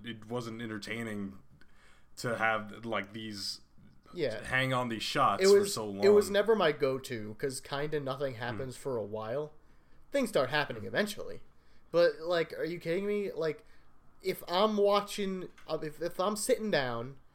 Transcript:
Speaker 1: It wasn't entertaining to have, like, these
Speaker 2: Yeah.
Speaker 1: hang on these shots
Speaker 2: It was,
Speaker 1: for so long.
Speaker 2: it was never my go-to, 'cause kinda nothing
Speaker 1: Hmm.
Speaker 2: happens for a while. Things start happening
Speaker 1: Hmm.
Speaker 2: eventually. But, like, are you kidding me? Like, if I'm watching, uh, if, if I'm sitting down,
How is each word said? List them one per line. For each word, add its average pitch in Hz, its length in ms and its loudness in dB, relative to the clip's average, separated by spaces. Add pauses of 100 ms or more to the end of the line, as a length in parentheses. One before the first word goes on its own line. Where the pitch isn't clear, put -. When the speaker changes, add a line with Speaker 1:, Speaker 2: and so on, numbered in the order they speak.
Speaker 1:
It 110 240 -10
wasn't 117 340 -6
entertaining 107 720 -6 (840)
to 117 200 -4
have, 107 480 -2
like, 101 280 -4
these 110 480 -8 (540)
Speaker 2:
Yeah. 123 300 -4
Speaker 1:
hang 131 280 0
on 123 160 0
these 110 160 -4
shots 123 380 2
Speaker 2:
It 190 40 6
was, 202 220 8
Speaker 1:
for - 20 -4
so 110 160 -4
long. 104 180 -2
Speaker 2:
it 196 60 8
was 208 200 6
never 208 260 4
my 175 160 4
go-to, 110 680 -2
'cause 131 220 -4
kinda 147 400 -4
nothing 135 340 -4
Speaker 1:
Hmm. 113 60 -12
Speaker 2:
happens 123 360 -6
for 131 200 -4
a 107 80 -2
while. 110 480 -6 (580)
Things 269 200 2
start 131 200 2
happening 135 320 0
Speaker 1:
Hmm. 104 60 -8
Speaker 2:
eventually. 117 540 -4 (500)
But, 165 300 4
like, 165 360 0
are 139 60 -2
you 170 160 -4
kidding 180 260 -2
me? 208 260 -2
Like, 156 320 -2 (580)
if 185 240 -4
I'm 208 300 4
watching, 202 720 2 (180)
uh, 156 160 -2
if, 151 180 -8
if 175 200 -2
I'm 202 160 2
sitting 220 340 0
down, 127 460 0 (180)